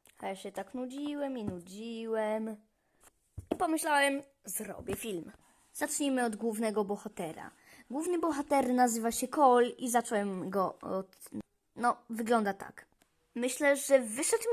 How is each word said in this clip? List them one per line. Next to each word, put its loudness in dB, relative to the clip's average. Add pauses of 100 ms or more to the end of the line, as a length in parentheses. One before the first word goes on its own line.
(180)
A -8
ja -6
się -12
tak -10
nudziłem -6
i -6
nudziłem. -4 (920)
I 0
pomyślałem, 2 (220)
zrobię -8
film. -8 (400)
Zacznijmy 0
od -2
głównego 0
bohatera. -8 (400)
Główny 0
bohater 2
nazywa 4
się -4
Cole 6
i -6
zacząłem 0
go 0
od... -8 (460)
No, 0 (140)
wygląda 0
tak. -16 (480)
Myślę, 2
że 6
wyszedł 0